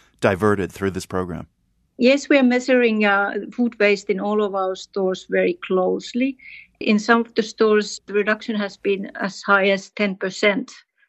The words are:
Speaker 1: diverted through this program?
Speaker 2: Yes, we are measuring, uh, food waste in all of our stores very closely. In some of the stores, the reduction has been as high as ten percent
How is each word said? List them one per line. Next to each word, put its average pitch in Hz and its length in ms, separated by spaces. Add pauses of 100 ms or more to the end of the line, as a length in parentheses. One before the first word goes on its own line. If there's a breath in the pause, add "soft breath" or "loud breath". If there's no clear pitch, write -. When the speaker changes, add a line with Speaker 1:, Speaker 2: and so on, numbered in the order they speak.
(200 soft breath)
Speaker 1:
diverted 98 520
through 98 180
this 90 160
program? 92 400 (520)
Speaker 2:
Yes, 269 300
we 285 100
are 269 40
measuring, 247 640
uh, 202 300 (180)
food 240 260
waste 202 300
in 190 120
all 208 220
of 196 120
our 190 200
stores 185 540
very 185 380
closely. 190 720 (440 loud breath)
In 208 180
some 233 220
of 233 140
the 226 80
stores, 214 640
the 196 80
reduction 214 420
has 202 200
been 196 400
as - 260
high 196 260
as 196 220
ten 202 240
percent 196 580 (360)